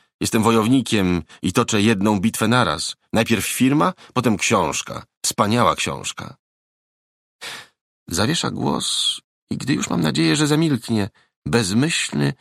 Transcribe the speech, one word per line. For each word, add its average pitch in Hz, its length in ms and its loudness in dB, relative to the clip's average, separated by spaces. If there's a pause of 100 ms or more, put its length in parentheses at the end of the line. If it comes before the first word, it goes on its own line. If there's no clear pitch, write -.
(220)
Jestem 113 220 0
wojownikiem 110 800 2 (180)
i 92 120 -2
toczę 110 280 0
jedną 104 380 2
bitwę 110 280 0
naraz. 110 480 0 (180)
Najpierw 110 320 0
firma, 151 480 2 (200)
potem 117 240 0
książka. - 680 -2 (220)
Wspaniała 113 500 2
książka. - 600 -8 (1700)
Zawiesza 107 420 -2
głos - 680 -4 (320)
i - 60 -4
gdy 135 160 -2
już - 160 -2
mam - 120 0
nadzieję, 156 340 2
że 147 120 2
zamilknie, 139 640 0 (360)
bezmyślny 139 960 0